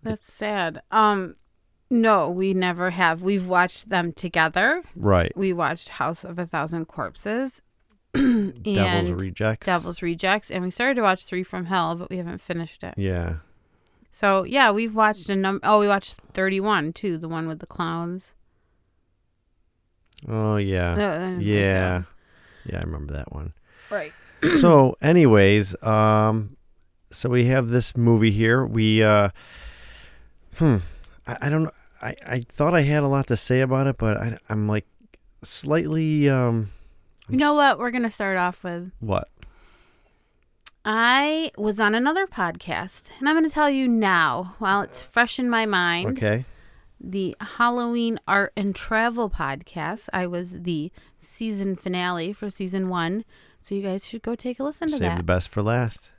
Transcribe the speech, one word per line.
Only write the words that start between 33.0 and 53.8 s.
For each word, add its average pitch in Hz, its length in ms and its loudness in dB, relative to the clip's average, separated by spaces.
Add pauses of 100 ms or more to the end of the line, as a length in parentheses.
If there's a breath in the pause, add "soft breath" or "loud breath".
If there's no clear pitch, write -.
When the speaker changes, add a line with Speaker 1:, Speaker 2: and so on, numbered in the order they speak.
Speaker 2:
a 143 40 0
lot 139 200 0
to 123 100 0
say 127 240 2
about 135 260 0
it, 135 100 -2
but 110 200 0
I, 110 200 -6 (120)
I'm, 107 180 -2
like, 104 180 -2 (580)
slightly, 156 840 0
um, 117 400 2 (580 soft breath)
I'm - 80 -6
Speaker 1:
You - 40 2
know 294 140 4
Speaker 2:
s- 294 40 2
Speaker 1:
what 277 220 4
we're 240 120 -4
gonna 233 180 -2
start 196 280 -2
off 180 260 -2
with? 175 280 -10 (100)
Speaker 2:
What? 101 280 -2 (1600 soft breath)
Speaker 1:
I 269 720 2
was 208 220 -4
on 208 140 2
another 302 320 0
podcast, 175 960 -8
and 269 80 0
I'm 311 80 4
gonna 320 140 4
tell 302 200 2
you 269 180 0
now 180 720 2
while 202 220 2
it's - 200 -10
fresh - 380 0
in 247 100 0
my 226 160 2
mind. 180 520 0
Speaker 2:
Okay. 110 280 0 (560 soft breath)
Speaker 1:
The 185 340 -6 (220)
Halloween 240 720 0
Art 196 300 0
and 196 180 -2
Travel 226 540 -2
podcast. 156 840 -8
I 180 140 -2
was 175 340 -8
the 170 300 -4 (260 soft breath)
season 196 580 -6
finale 180 580 -4
for 208 160 -10
season 190 400 -4
one, 180 360 -4 (360 soft breath)
so - 140 -8
you 202 60 -4